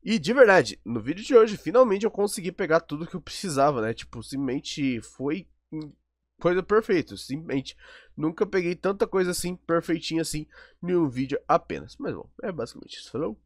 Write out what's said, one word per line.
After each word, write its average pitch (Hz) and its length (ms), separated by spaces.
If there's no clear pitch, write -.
E 220 140
de 160 140
verdade, 202 540
no 117 160
vídeo 160 200
de 269 140
hoje, 220 220
finalmente 208 480
eu - 60
consegui 196 380
pegar 165 300
tudo 156 260
que 175 100
eu 175 40
precisava, 143 600
né? 113 120
Tipo, - 300
simplesmente 135 800
foi 147 480
coisa 180 240
perfeita, 190 540
simplesmente. 131 580
Nunca 160 300
peguei 180 280
tanta 196 320
coisa 185 260
assim, 180 260
perfeitinha 165 640
assim, 156 260
em 180 140
um 165 140
vídeo 131 360
apenas. - 520
Mas 202 160
bom, 78 160
é 196 120
basicamente - 460
isso. - 120
Falou? 190 340